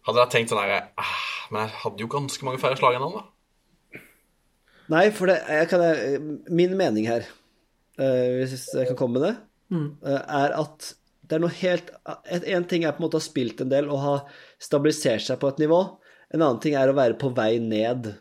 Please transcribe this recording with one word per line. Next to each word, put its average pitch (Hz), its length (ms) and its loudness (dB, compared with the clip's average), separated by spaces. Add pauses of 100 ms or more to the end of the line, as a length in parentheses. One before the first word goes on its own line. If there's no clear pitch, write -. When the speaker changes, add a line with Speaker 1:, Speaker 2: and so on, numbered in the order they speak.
Speaker 1:
hadde 117 160 2
jeg 123 100 4
tenkt 117 200 0
sånn 107 140 0
her, 98 240 -2 (100)
«Ah, - 520 -8
men 107 180 -4
jeg - 80 -12
hadde 104 240 -8
jo 113 80 -6
ganske 139 360 -6
mange 127 160 -6
færre 131 160 0
slag 127 200 4
enn 131 60 -4
han 165 100 -4
da.» 214 120 -12 (1600)
Speaker 2:
Nei, 165 220 6
for 185 200 0
det, 170 160 4
jeg 156 240 2
kan, 180 100 4
jeg, 139 400 2 (300)
min 175 260 4
mening 113 300 2
her, 117 180 0 (760)
eh, 127 440 0
hvis 131 320 -6
jeg 131 140 0
kan 127 80 -2
komme 127 240 0
med 170 80 2
det, 240 80 -2 (340)
Speaker 3:
Mm. 151 340 -4
Speaker 2:
eh, 139 220 -2
er 143 320 0
at - 360 -8 (340)
det 160 80 -2
er - 20 0
noe 170 160 0
helt, 180 360 -2 (380)
et, 175 160 -4
en 175 200 -2
ting 175 200 -2
er 151 60 2
på - 80 -8
en 170 100 -2
måte 160 60 -2
å 156 80 0
ha - 60 -10
spilt 120 320 -4
en 131 80 2
del 143 200 2
og 139 120 -2
ha 143 140 0 (440)
stabilisert 143 640 2
seg 127 160 -4
på 143 100 0
et 135 140 -2
nivå. 160 160 4 (560)
En 156 80 2
annen 123 180 2
ting 151 140 0
er 135 160 4
å 135 60 0
være 120 200 4
på 135 160 -2
vei 117 280 2
ned 113 480 -2 (120)